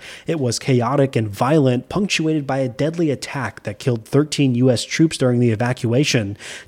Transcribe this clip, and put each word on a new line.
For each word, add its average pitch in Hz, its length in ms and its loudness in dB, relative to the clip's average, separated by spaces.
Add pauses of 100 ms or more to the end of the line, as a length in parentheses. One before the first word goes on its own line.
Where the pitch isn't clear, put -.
(260)
It 160 140 -2
was 120 180 -2
chaotic 135 580 0
and 110 140 0
violent, 131 600 2
punctuated 156 580 -2
by 135 100 -2
a 135 120 -2
deadly 160 420 -2
attack - 500 -6
that 104 160 -8
killed 117 300 -4
thirteen 139 480 2
U 127 160 4
S 113 120 0
troops - 340 2
during 123 220 2
the 120 120 4
evacuation. 120 840 0 (300)